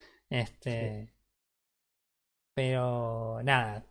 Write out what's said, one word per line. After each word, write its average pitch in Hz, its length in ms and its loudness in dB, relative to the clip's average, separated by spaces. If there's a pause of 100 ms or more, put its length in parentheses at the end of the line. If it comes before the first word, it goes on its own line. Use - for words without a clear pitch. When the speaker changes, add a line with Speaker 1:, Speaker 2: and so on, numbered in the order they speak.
(320)
Speaker 1:
Este, 113 760 -2
Speaker 2:
Sí. - 80 -20 (1400)
Speaker 1:
pero 120 880 0
nada, 117 480 2